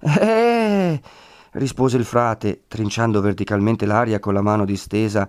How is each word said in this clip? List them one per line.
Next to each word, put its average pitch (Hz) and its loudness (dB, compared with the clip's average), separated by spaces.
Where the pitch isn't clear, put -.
Eh, 208 2
rispose 123 0
il 120 2
frate, 113 -2
trinciando 110 -2
verticalmente 104 0
l'aria 107 0
con 101 -6
la 98 0
mano 104 2
distesa 101 -2